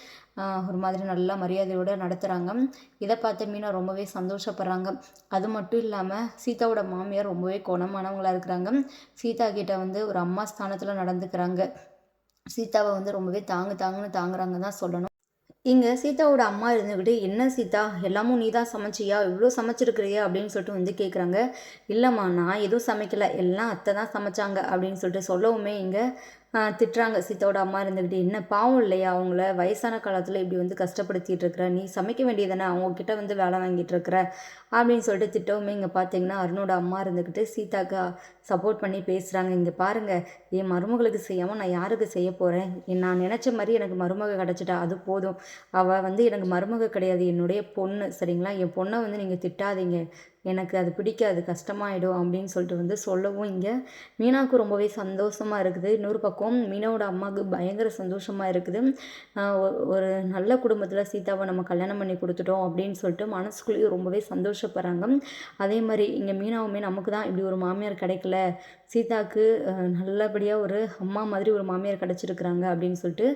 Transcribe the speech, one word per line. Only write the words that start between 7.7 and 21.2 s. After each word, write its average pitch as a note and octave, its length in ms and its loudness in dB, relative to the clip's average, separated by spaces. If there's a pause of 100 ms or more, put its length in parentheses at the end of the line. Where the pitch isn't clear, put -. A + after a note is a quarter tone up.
இருக்கிறாங்க. F3+ 380 -2 (440)
சீதா A#3 360 0
கிட்ட G3 260 -2
வந்து F#3+ 300 -4
ஒரு G3 120 -2
அம்மா F3+ 260 -2
ஸ்தானத்துல G3+ 520 -6
நடந்துக்கிறாங்க. F3+ 640 -2 (880)
சீதாவை A3 440 0
வந்து G3 220 -2
ரொம்பவே F#3+ 320 -4
தாங்கு F#3+ 300 -2
தாங்குன்னு F#3+ 360 -4
தாங்குறாங்க F3+ 480 -2
தான் G3 220 -6
சொல்லணும். F3 260 -2 (600)
இங்க B3+ 280 8
சீதாவோட C#4+ 480 4
அம்மா G#3+ 300 2
இருந்துகிட்டு, G#3 480 2
"என்ன G#3 300 2
சீதா, G#3+ 400 0 (120)
எல்லாமும் G#3+ 360 2
நீ A3 120 2
தான் A#3 160 2
சமைச்சியா? G#3 560 -2
இவ்ளோ G3 280 4
சமைச்சிருக்கிறியே?" A3+ 680 0
அப்படின்னு G3 280 0
சொல்லிட்டு G3+ 260 -4
வந்து F#3 240 -2
கேக்குறாங்க. F#3 420 0 (500)